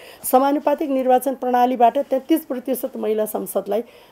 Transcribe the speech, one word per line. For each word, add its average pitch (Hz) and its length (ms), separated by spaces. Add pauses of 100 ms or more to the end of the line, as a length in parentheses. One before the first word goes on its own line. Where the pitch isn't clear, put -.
(240)
समानुपातिक 285 680
निर्वाचन 254 440
प्रणालीबाट 247 640
तेत्तिस 269 460
प्रतिशत 254 520
महिला 214 280
संसदलाई, 196 560
अ, 233 40 (280)